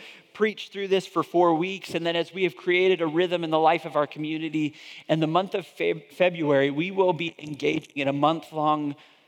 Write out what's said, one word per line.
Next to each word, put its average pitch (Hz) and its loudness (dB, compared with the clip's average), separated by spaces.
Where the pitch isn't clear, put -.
preach 214 -2
through 196 -8
this 190 2
for 165 -2
four 170 4
weeks, 180 -4
and 170 -2
then 170 0
as 165 -4
we 196 -4
have 180 0
created 180 2
a 165 0
rhythm 170 0
in 160 -4
the 156 2
life 165 2
of 151 -4
our 147 2
community, 156 -4
in 160 2
the 160 0
month 180 0
of 190 -4
Feb-, 170 -4
February, 147 2
we 160 -4
will 185 2
be 165 -6
engaging 151 -4
in 139 -2
a 139 0
month-long 151 0